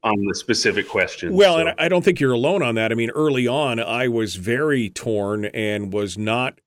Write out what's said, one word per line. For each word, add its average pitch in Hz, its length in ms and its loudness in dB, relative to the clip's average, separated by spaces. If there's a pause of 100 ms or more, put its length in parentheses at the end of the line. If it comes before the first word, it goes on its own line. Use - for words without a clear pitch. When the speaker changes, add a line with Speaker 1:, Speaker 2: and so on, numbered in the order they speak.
Speaker 1:
on 104 240 2
the 95 80 -4
specific 101 560 0
questions, 90 420 -2
Speaker 2:
Well, 185 220 6
Speaker 1:
so. 165 60 2
Speaker 2:
and 165 200 -2
I 165 80 0
don't 175 160 2
think 180 160 4
you're 131 140 4
alone 156 280 2
on 120 120 0
that. 110 180 0
I - 20 0
mean, 117 140 0
early 135 400 2
on, 127 320 0
I 117 260 -2
was 113 300 0
very 120 540 0
torn 104 560 -2
and 104 440 -4
was 101 280 -4
not 117 480 -2